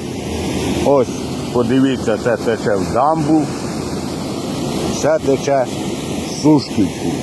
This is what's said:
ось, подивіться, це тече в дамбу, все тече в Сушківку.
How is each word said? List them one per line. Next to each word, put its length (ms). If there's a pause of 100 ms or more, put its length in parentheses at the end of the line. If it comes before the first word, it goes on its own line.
(840)
ось, 220 (460)
подивіться, 680
це 140
тече 380
в 180
дамбу, 520 (1500)
все 320
тече 400 (640)
в 120
Сушківку. 680 (120)